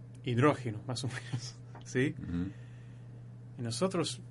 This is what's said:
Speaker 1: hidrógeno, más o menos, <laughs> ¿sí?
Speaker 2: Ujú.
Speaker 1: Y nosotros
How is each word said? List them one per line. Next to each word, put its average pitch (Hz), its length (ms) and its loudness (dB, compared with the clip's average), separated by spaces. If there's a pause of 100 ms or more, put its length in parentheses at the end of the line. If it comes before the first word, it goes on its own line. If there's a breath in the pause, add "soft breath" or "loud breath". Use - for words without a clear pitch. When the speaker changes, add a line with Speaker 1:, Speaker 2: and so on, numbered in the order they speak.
(260)
Speaker 1:
hidrógeno, 123 600 6
más 123 180 -2
o - 20 0
menos, - 480 -6 (140)
<laughs> - 160 -12
¿sí? - 360 4
Speaker 2:
Ujú. 87 300 0 (1040 loud breath)
Speaker 1:
Y 127 40 -6
nosotros 165 680 2